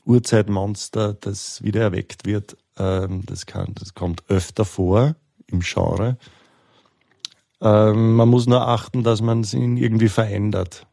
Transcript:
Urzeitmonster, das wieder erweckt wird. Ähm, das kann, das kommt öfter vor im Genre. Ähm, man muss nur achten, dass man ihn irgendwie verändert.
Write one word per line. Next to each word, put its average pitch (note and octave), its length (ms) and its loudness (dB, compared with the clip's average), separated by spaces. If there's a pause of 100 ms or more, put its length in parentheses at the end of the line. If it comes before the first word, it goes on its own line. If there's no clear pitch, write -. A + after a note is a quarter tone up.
Urzeitmonster, G#2 1080 0
das - 500 -12
wieder G#2+ 180 -2
erweckt G2+ 440 -4
wird. G#2 300 -6 (220)
Ähm, F#2+ 480 -4
das - 200 -12
kann, F#2+ 300 -8
das - 180 -16
kommt F2 360 -6
öfter F#2+ 340 -2
vor G2+ 520 0 (320)
im F2+ 120 -2
Genre. F#2 580 -2 (1400)
Ähm, A2 560 4
man A#2 140 6
muss A#2+ 180 4
nur B2 200 4
achten, A#2+ 360 -2
dass A2+ 180 0
man A2+ 220 0
ihn A#2+ 320 -2
irgendwie A2+ 320 2
verändert. G2+ 840 -4